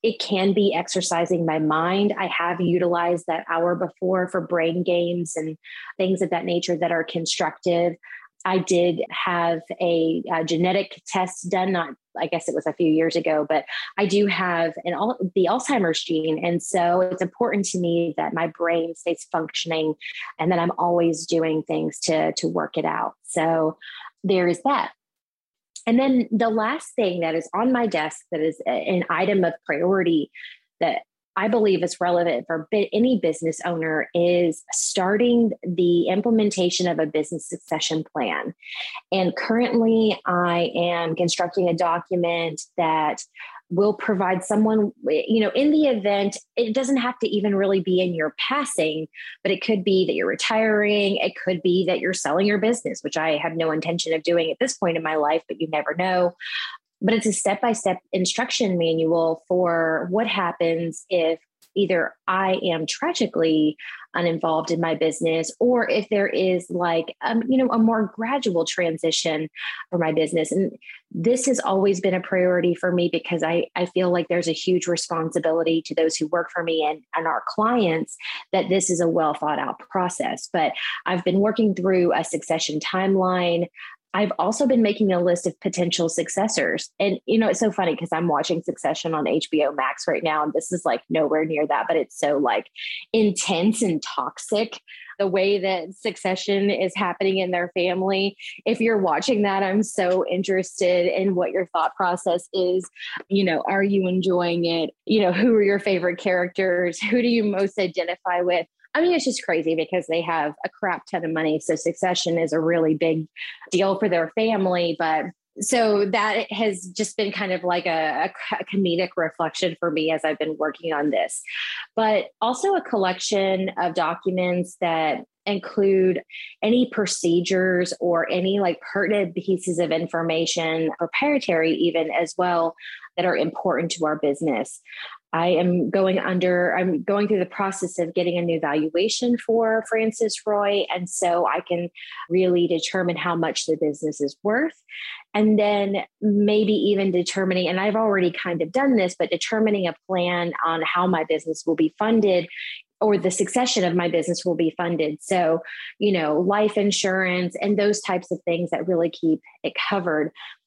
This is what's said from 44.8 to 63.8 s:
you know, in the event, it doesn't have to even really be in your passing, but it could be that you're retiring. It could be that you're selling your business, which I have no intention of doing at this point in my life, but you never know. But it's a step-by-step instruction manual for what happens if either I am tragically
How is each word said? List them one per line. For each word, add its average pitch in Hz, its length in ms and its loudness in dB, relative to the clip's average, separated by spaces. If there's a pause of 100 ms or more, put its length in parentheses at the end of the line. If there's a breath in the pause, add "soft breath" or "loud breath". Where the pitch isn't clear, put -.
you 220 320 2
know, 208 140 2
in 285 160 4
the 302 160 4
event, 202 500 0 (200)
it 226 180 0
doesn't 262 240 0
have 247 220 -2
to 220 80 0
even 202 260 0
really 196 260 2
be 185 220 2
in 180 120 -2
your 156 220 -2
passing, 160 720 -2 (340 loud breath)
but 196 80 0
it 185 120 -2
could 208 200 0
be 190 220 4
that 156 80 0
you're 87 140 0
retiring. 208 880 2
It - 160 -2 (100)
could 185 200 -2
be 180 240 4
that 180 120 0
you're 185 140 -2
selling 170 340 0
your 208 120 2
business, 220 440 -2
which 147 140 -6
I 156 220 0
have 160 180 -4
no 165 140 0
intention 160 420 -2
of 160 100 -2
doing 170 280 2
at - 100 -6
this 262 160 -2
point 170 220 0
in 160 40 -4
my 156 120 -2
life, 156 340 2
but - 100 -8
you 160 120 -4
never 151 240 -2
know. 180 420 0 (640 loud breath)
But 196 140 2
it's 220 120 0
a 214 60 2
step-by-step 202 640 0 (140)
instruction 196 680 0
manual 165 680 0
for 165 640 2
what 214 180 0
happens 170 800 -2
if 165 320 2 (340)
either 185 400 2 (140)
I 190 340 2
am 165 240 -2
tragically 160 880 0 (380 loud breath)